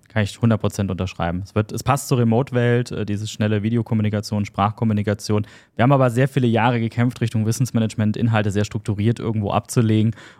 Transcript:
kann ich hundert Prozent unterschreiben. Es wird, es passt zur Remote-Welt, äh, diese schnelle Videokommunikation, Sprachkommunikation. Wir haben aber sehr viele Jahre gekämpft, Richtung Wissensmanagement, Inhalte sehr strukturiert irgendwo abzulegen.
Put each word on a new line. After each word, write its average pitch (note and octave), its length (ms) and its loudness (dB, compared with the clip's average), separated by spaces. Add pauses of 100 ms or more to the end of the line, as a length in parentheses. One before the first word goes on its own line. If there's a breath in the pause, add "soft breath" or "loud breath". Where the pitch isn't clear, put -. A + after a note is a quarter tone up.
kann A2 140 0
ich - 180 -4
hundert A2+ 220 2
Prozent G2 280 -2
unterschreiben. F2 540 -4
Es - 100 -18
wird, G#2+ 160 0
es A2+ 120 -6
passt C3+ 260 0
zur C#3 80 2
Remote-Welt, A#2+ 760 2
äh, - 120 -4
diese G#2 220 -4
schnelle G#2+ 360 -2
Videokommunikation, G#2+ 840 -2
Sprachkommunikation. G#2+ 1000 0 (280 loud breath)
Wir - 80 0
haben B2+ 100 6
aber C3 160 4
sehr B2 200 2
viele B2+ 180 0
Jahre A2+ 340 2
gekämpft, A#2 400 -2
Richtung A2 240 0
Wissensmanagement, A2 720 0
Inhalte A2 340 0
sehr G2+ 140 0
strukturiert G#2 560 -2
irgendwo G#2+ 300 -4
abzulegen. A2 640 2 (240 loud breath)